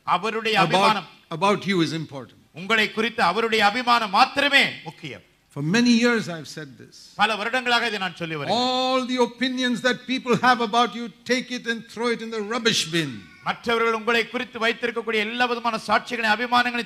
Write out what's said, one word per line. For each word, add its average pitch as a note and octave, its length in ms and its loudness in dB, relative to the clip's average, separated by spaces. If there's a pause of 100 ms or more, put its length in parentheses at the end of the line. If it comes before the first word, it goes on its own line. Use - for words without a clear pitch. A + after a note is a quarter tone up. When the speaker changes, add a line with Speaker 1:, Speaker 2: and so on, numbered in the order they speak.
(160)
Speaker 1:
அவருடைய A3 400 -2
Speaker 2:
about, F#3 120 4
Speaker 1:
அபிமானம் F#3+ 400 2 (300)
Speaker 2:
about G3 220 2 (100)
you F#3+ 160 2
is C3 60 -4
important. C#3+ 460 -10 (220)
Speaker 1:
உங்களை G#3+ 260 0 (100)
குறித்து A3 260 -2
அவருடைய G#3+ 480 2
அபிமானம் A#3 480 2
மாத்திரமே C4+ 460 4 (240)
முக்கியம். C3 380 -14 (300)
Speaker 2:
For C#3+ 60 -6 (140)
many A#3+ 160 6 (120)
years A#3 200 2 (120)
I've C#3+ 200 -14
said D3+ 140 -14 (120)
this. - 120 -20 (260)
Speaker 1:
பல G#3+ 160 2
வருடங்களாக A#3 560 0
இதை G#3 140 -4
நான் E3+ 160 -8
சொல்லி D#3+ 160 -6
வருகிறேன். G#3 260 0
Speaker 2:
All B3+ 380 0 (100)
the B3+ 160 2
opinions B3 600 -2
that B3 100 0 (140)
people B3 240 0 (120)
have A#3+ 220 4
about A#3 300 2
you, A#3+ 60 -8 (260)
take B3 260 -2
it A#3 140 -14
and A3+ 80 -8 (140)
throw A#3 200 -2
it A3 120 -8
in A3+ 120 -10
the G#3 40 -4 (120)
rubbish A3+ 280 0 (140)
bin. D3 160 0 (360)
Speaker 1:
மற்றவர்கள் A3+ 500 0
உங்களை A3+ 240 2 (100)
குறித்து B3 320 -6
வைத்திருக்கக்கூடிய A3+ 640 -2
எல்லா A#3+ 220 -2
விதமான A#3 260 -2 (100)
சாட்சிகளை, A#3 480 0
அபிமானங்களை A#3+ 520 0